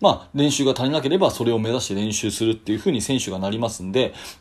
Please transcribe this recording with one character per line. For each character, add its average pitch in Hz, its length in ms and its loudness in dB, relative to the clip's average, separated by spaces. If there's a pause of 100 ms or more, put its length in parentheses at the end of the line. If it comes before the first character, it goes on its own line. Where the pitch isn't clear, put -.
ま - 260 4
あ、 - 80 -20
練 143 180 4
習 143 120 2
が 131 80 4
足 127 120 -2
り 135 60 0
な 156 100 0
け 135 80 0
れ 175 100 2
ば 170 140 4
そ - 100 -4
れ 117 100 2
を 113 60 2
目 113 120 0
指 123 100 0
し - 80 -8
て 98 80 -4
練 107 160 -2
習 107 180 -2
す 113 140 -2
る 113 80 2
っ - 20 0
て - 160 -6
い 110 60 0
う - 20 -2
風 180 140 0
に 117 80 0
選 131 180 0
手 101 140 -6
が 92 80 -6
な 98 100 -2
り 110 80 -4
ま 117 120 -2
す 90 120 -12
ん 95 80 -8
で、 123 240 0 (260)